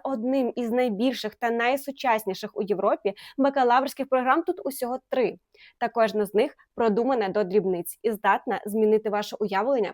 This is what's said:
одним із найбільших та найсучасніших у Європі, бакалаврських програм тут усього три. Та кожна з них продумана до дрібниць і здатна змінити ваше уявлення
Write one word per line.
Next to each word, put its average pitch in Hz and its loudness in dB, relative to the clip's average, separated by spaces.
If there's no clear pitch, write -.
одним 262 -2
із 233 -4
найбільших 240 0
та 240 -4
найсучасніших 233 -2
у - -2
Європі, 196 0
бакалаврських 262 2
програм 262 2
тут - -6
усього 262 -6
три. 247 0
Та 233 -2
кожна 214 2
з 190 -6
них 240 2
продумана 226 2
до 208 0
дрібниць 180 -2
і 226 0
здатна 208 0
змінити 214 2
ваше 208 -4
уявлення 208 0